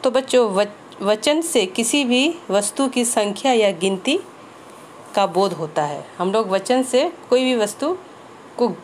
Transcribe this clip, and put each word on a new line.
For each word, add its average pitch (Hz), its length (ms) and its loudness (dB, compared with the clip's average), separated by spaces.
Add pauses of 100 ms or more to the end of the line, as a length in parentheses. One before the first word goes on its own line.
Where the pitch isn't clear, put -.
तो 262 60 4
बच्चों, 247 420 2
वच-, - 500 -4
वचन 214 380 2
से 254 260 0
किसी 233 380 0
भी 262 340 2 (120)
वस्तु 208 380 0
की 247 160 -2
संख्या 214 480 0
या 208 200 4
गिनती 190 480 -2 (920)
का 196 120 2
बोध 185 260 0
होता 156 320 -4
है। 147 220 -8 (120)
हम 190 140 -2
लोग 220 160 0
वचन 190 340 0
से 269 300 0 (180)
कोई 254 140 4
भी 254 120 2
वस्तु 277 420 -2 (600)
को 240 100 2 (160)